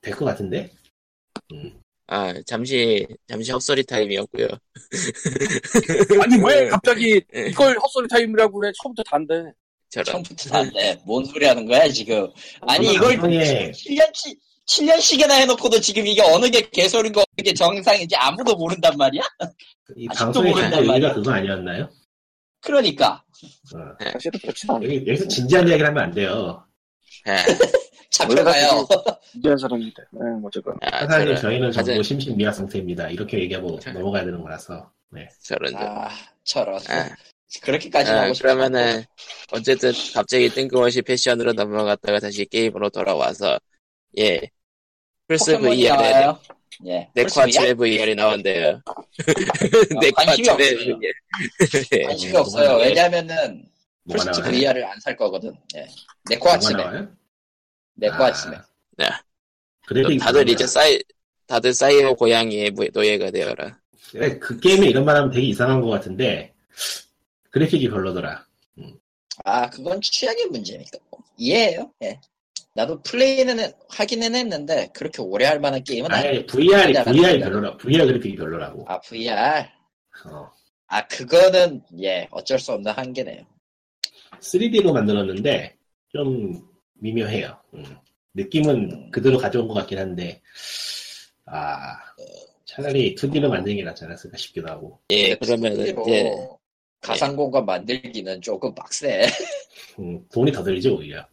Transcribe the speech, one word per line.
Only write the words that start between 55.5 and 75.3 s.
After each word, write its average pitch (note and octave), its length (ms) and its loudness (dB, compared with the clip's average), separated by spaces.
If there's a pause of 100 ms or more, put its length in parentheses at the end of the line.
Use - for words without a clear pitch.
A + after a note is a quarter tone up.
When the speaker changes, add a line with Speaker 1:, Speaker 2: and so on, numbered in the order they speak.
Speaker 4:
예. D2 100 -14 (440)
네코 - 140 -4
Speaker 1:
뭐가 F3 120 6
Speaker 4:
아침에. - 260 -2
Speaker 1:
나와요? - 260 -8 (840)
Speaker 4:
네코 G#2+ 280 -2
Speaker 1:
아. C3 40 6
Speaker 4:
아침에. - 300 -2 (420)
Speaker 2:
네. C#2 80 0 (800)
Speaker 1:
그래픽이 C3+ 320 2
Speaker 2:
다들 B2 300 4
이제 A#2 160 2
Speaker 1:
뭐예요? - 20 -2
Speaker 2:
사이-, D3 360 4 (440)
다들 B2 260 0
사이버 C3+ 420 6
고양이의 A2+ 580 2
무-, G#2 200 -2
노예가 G#2 380 0
되어라. E2 480 -6 (320)
Speaker 1:
그래, D3 280 -4
그 - 220 -10
게임에 F#3+ 280 6
이런 C3 180 4
말 D3 100 4
하면 C#3 140 2
되게 B2+ 160 0
이상한 C3 340 0
것 A#2 80 -2
같은데, G2+ 640 -4 (1000)
그래픽이 C#3+ 380 0
별로더라. F#2 560 -6 (340)
음. - 140 -20 (520)
Speaker 4:
아, B2 260 -2
그건 F3 320 -8
취향의 A#4 440 -2
문제니까. A#3 520 -12 (120)
뭐. - 100 -20 (180)
이해해요. G#3 520 0 (120)
예. G#2+ 180 -10 (540)
나도 D3 280 -4
플레이는 C4 580 0
해-, G3+ 120 -6 (160)
하기는 A3+ 460 -4
했는데, D#3 580 -4
그렇게 - 300 -12
오래 G#2 240 0